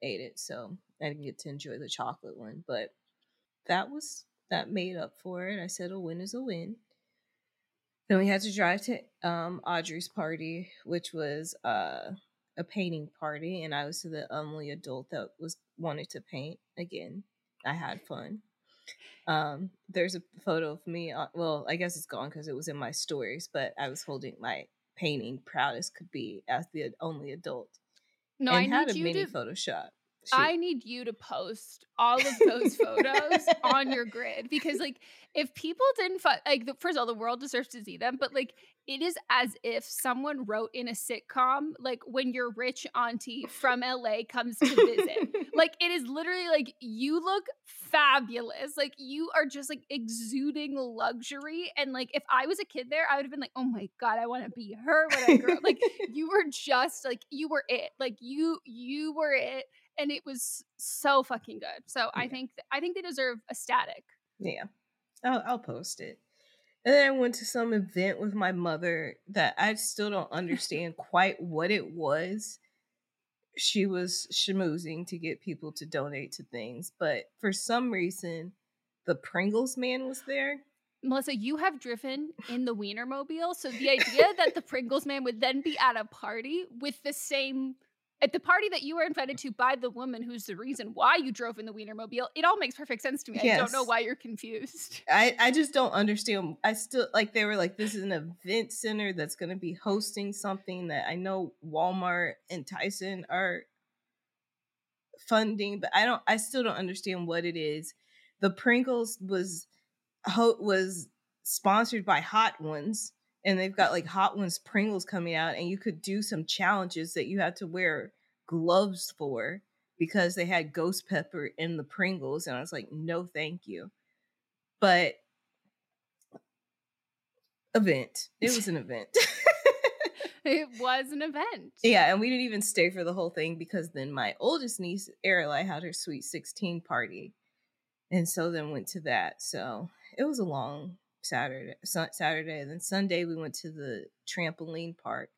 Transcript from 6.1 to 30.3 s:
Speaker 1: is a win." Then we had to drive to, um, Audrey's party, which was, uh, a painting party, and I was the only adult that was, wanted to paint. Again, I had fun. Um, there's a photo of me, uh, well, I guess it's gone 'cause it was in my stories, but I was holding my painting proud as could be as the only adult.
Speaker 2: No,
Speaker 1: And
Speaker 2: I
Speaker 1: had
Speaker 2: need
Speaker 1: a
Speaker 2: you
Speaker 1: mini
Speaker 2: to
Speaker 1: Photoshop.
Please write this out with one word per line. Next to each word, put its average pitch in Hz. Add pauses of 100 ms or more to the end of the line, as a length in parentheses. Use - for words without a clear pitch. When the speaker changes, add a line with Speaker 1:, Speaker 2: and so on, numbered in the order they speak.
Speaker 1:
is 202
a 254
win." 196 (1300)
Then 190
we 196
had 196
to 208
drive 196
to, - (240)
um, 170
Audrey's 170
party, 165 (120)
which 170
was, 156
uh, 82 (460)
a 175
painting 165 (100)
party, 160
and 156
I 143
was 165
the 156
only 151
adult 139
that 123 (100)
was, 165 (200)
wanted 160
to -
paint. 151 (180)
Again, 175 (420)
I 139
had 160
fun. 208 (840)
Um, 156 (180)
there's 185
a 175 (220)
photo 160
of -
me, 170
uh, 143
well, 160
I 160
guess 175
it's 151
gone 135
'cause 151
it 139
was 156
in 143
my 135
stories, 139
but 135
I 139
was 147
holding 135
my 95 (280)
painting 135
proud 135
as 160
could -
be 110
as 151
the 143
only 147
adult. 143 (600)
Speaker 2:
No, 254
Speaker 1:
And 247
Speaker 2:
I 202
Speaker 1:
had 269
Speaker 2:
need 208
Speaker 1:
a -
Speaker 2:
you 165
Speaker 1:
mini 247
Speaker 2:
to -
Speaker 1:
Photoshop. 117 (420)